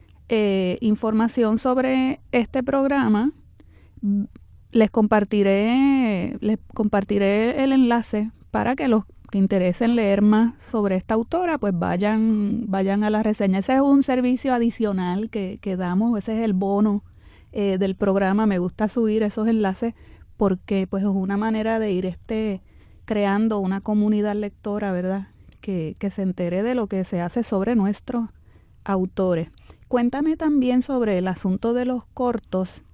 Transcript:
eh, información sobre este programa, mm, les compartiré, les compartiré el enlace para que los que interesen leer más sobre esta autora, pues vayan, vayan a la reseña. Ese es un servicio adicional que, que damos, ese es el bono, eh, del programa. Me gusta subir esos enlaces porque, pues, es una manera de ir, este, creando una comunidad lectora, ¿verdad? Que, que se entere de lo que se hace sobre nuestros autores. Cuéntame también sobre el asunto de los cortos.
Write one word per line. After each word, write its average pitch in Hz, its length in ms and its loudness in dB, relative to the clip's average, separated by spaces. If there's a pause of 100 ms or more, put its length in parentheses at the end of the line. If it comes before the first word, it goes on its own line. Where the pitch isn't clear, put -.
(300)
eh, 196 500 0
información 220 760 0
sobre 262 640 0 (100)
este 247 320 0
programa, 269 720 0 (640)
mm, 202 240 0 (480)
les 214 180 4
compartiré, 214 1500 2
les 214 200 -2 (140)
compartiré 208 880 0
el 269 120 2
enlace 233 580 2 (200)
para 220 260 0
que 285 100 -2
los 220 160 4 (280)
que 196 80 -2
interesen 190 560 2
leer 202 260 2
más 214 400 4
sobre 202 340 -2
esta 185 200 -2
autora, 320 420 -2
pues 202 180 -2
vayan, 208 920 0
vayan 196 360 0
a 214 60 0
la 214 140 0
reseña. 202 340 0
Ese 196 160 0
es 269 80 4
un 277 220 4
servicio 254 500 0
adicional 208 800 -2
que, 196 320 -6
que 190 140 -4
damos, 196 420 0
ese 220 180 -4
es 226 80 -2
el 214 80 0
bono, 202 500 0 (480)
eh, 196 280 -2
del 190 160 0
programa. 196 500 2
Me 196 140 2
gusta 180 280 -2
subir 220 360 0
esos 214 240 -2
enlaces 220 480 0 (420)
porque, 190 480 0
pues, 196 160 -4
es 202 80 0
una 196 280 -2
manera 220 420 -2
de 214 120 -2
ir, 185 140 -2
este, 208 560 -6 (440)
creando 208 520 0
una 190 240 -2
comunidad 208 540 0
lectora, 208 560 -6
¿verdad? 185 380 -4 (300)
Que, 170 380 -6
que 196 140 -4
se 202 100 -8
entere 180 400 -2
de 240 140 -2
lo 226 100 -2
que 190 180 -4
se 180 160 -4
hace 175 240 -2
sobre 214 320 0
nuestros 220 540 -2 (540)
autores. 185 640 -2 (380)
Cuéntame 269 500 0
también 254 460 2
sobre 233 340 -2
el 185 100 -2
asunto 190 460 -2
de 247 120 -2
los 254 200 -4
cortos. 214 800 -4 (100)